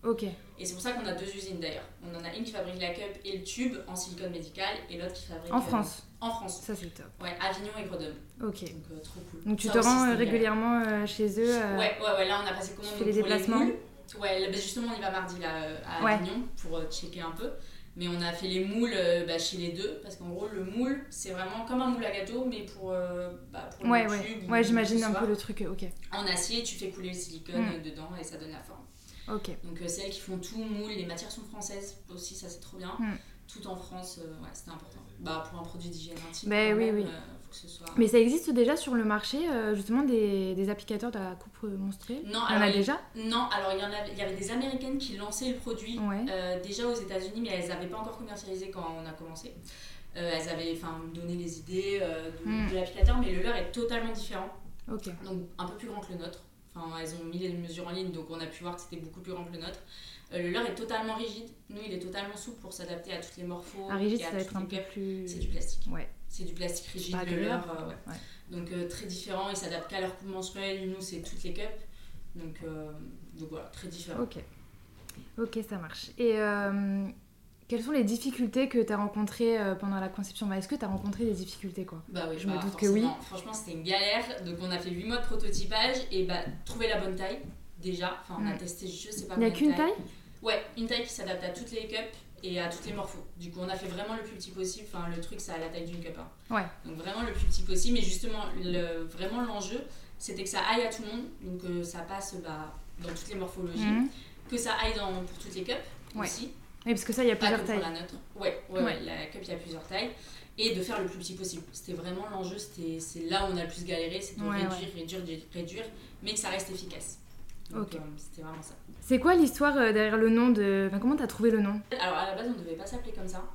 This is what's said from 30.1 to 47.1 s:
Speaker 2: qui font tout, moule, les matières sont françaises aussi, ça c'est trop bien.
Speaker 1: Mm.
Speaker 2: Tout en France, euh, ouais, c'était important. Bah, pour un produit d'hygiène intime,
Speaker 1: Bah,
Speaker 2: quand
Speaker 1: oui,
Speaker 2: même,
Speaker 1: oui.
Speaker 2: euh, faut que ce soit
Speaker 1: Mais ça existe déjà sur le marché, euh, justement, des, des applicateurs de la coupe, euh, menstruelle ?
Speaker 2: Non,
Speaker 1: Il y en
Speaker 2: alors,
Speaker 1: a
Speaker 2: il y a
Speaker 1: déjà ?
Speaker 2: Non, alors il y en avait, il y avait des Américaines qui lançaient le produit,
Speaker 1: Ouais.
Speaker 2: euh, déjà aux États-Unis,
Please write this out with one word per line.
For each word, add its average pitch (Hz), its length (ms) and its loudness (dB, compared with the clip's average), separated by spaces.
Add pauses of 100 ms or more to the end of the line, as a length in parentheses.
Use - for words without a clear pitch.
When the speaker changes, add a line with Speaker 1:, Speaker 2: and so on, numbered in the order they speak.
Speaker 2:
qui - 100 -8
font 185 160 -6
tout, 220 260 -6
moule, 214 280 -4
les 185 140 -4
matières 170 260 -8
sont 226 120 -10
françaises 202 540 -10 (160)
aussi, - 220 -10
ça 185 140 -10
c'est - 120 -12
trop - 160 -14
bien. 185 220 -8
Speaker 1:
Mm. 214 140 0 (380)
Speaker 2:
Tout 190 160 -12
en 185 80 -6
France, 180 480 -10
euh, 160 200 -12
ouais, 156 100 -12
c'était - 180 -14
important. - 280 -14 (200)
Bah, 160 300 -4
pour 175 100 -10
un 170 40 -8
produit 175 260 -8
d'hygiène 160 280 -10 (120)
intime, 202 200 -6
Speaker 1:
Bah, 214 200 6
Speaker 2:
quand 214 80 6
Speaker 1:
oui, 226 80 6
Speaker 2:
même, 220 100 6
Speaker 1:
oui. 208 80 4
Speaker 2:
euh, 170 160 -4 (220)
faut - 80 -16
que - 60 -16
ce - 120 -14
soit - 200 -14 (100)
Speaker 1:
Mais 233 100 10
ça 233 120 12
existe 269 320 8
déjà 247 260 8
sur 277 180 -2
le 233 80 6
marché, 214 460 2
euh, 220 260 4
justement, 208 280 4
des, 202 520 6
des 190 140 2
applicateurs 208 420 -2
de 220 80 -4
la 185 160 -4
coupe, - 280 -18
euh, 202 140 -4
menstruelle ? 196 480 -4
Speaker 2:
Non, 202 60 -6
Speaker 1:
Il - 20 -4
y 220 40 0
en 233 80 2
Speaker 2:
alors, 220 160 6
Speaker 1:
a 208 60 10
Speaker 2:
il 196 40 8
y - 20 4
a 202 40 6
Speaker 1:
déjà ? 247 240 4 (140)
Speaker 2:
Non, 226 360 0
alors 196 220 2
il 190 60 0
y 202 40 -2
en 202 80 -2
avait, 208 220 -4
il 190 40 -6
y 196 40 -2
avait 190 140 0
des 196 160 -4
Américaines 262 480 0
qui 202 180 -4
lançaient 214 320 -2
le 247 80 0
produit, 226 420 -4
Speaker 1:
Ouais. 208 300 0
Speaker 2:
euh, 185 320 0
déjà 208 260 -2
aux 240 60 2
États-Unis, 196 480 -4